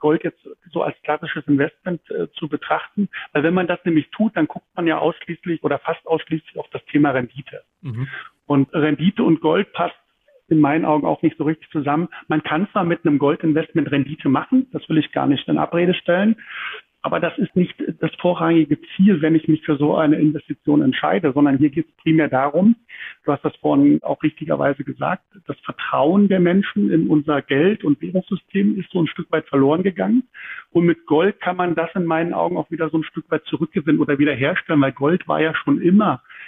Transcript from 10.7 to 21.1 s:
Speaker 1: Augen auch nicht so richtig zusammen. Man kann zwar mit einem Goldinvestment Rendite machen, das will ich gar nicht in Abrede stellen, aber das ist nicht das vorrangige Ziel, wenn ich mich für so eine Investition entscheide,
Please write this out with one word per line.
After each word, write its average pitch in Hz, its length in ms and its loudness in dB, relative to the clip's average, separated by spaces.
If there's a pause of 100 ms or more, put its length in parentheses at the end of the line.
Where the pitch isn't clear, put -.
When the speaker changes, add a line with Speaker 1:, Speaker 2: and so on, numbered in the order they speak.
Speaker 1:
Augen 151 200 0
auch 151 180 -2
nicht 156 160 0
so 156 40 -2
richtig 156 300 -4
zusammen. 147 340 -2 (220)
Man 156 120 0
kann 165 300 -4
zwar 190 140 -2
mit 170 200 -2
einem 147 140 2
Goldinvestment 151 720 0
Rendite 143 380 -2
machen, 170 420 2
das - 180 -10
will 160 80 0
ich 147 140 0
gar 135 160 -2
nicht 139 220 0
in 151 100 0
Abrede 170 340 0
stellen, 196 440 2 (680)
aber 160 160 -2
das 165 180 -4
ist - 200 -2
nicht 180 180 0 (240)
das 160 220 -4
vorrangige 165 580 2 (160)
Ziel, 190 280 4
wenn 160 120 4
ich 160 140 0
mich 156 160 2
für 151 120 0
so 147 200 2
eine 151 180 4
Investition 151 680 0
entscheide, 160 500 0